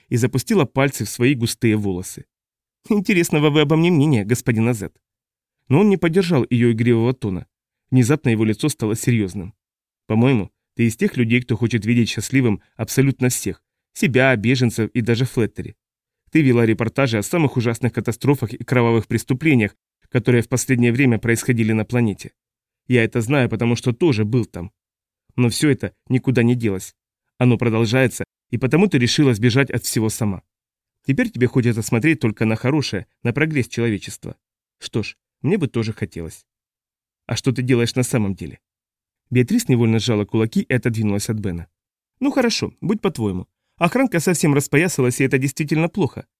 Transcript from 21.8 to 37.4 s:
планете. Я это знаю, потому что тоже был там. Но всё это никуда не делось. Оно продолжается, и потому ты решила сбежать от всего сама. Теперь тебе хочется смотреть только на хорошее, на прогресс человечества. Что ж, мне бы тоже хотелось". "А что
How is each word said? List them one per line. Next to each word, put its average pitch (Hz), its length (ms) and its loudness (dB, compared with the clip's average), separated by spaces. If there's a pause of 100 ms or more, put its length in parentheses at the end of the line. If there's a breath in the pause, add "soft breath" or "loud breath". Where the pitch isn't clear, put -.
планете. 117 460 -2 (560)
Я 120 160 2
это 117 180 -2
знаю, 120 280 0
потому 117 260 0
что 120 180 -2
тоже 117 320 0
был 110 200 0
там. 87 260 -14 (640)
Но 123 140 2
всё 151 200 0
это - 240 -2 (140)
никуда 127 340 0
не 120 140 4
делось. 104 400 -6 (420)
Оно 123 220 4
продолжается, 117 640 0 (260)
и 120 80 -4
потому 147 300 2
ты 160 100 0
решила 127 380 4
сбежать 123 340 2
от 113 140 -4
всего 110 260 -2
сама. 104 320 -4 (640)
Теперь 139 240 0
тебе 120 160 0
хочется 117 380 0
смотреть 135 360 0
только 113 260 -2
на 110 100 0
хорошее, 123 500 -4 (160)
на 120 100 0
прогресс 147 360 0
человечества. - 720 -6 (420)
Что - 240 -6
ж, - 140 -14 (260)
мне 190 160 0
бы 147 80 -2
тоже 113 260 -4
хотелось". - 540 -12 (800)
"А 117 80 -4
что - 160 0